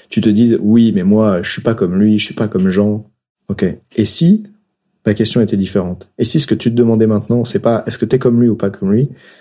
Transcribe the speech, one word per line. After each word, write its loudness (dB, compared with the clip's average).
tu -2
te 0
dises, « 2
Oui, 4
mais 0
moi, 2
je -10
suis -10
pas -2
comme -2
lui, 2
je -4
suis -12
pas -4
comme 0
Jean. » -2
Ok. -4
Et 2
si 2
la 2
question -2
était 0
différente ? -4
Et -6
si -2
ce -4
que -2
tu -2
te -2
demandais 2
maintenant, 0
c'est -4
pas, « -2
Est-ce -8
que -4
t'es 0
comme 2
lui 4
ou 2
pas -4
comme -4
lui ? » 2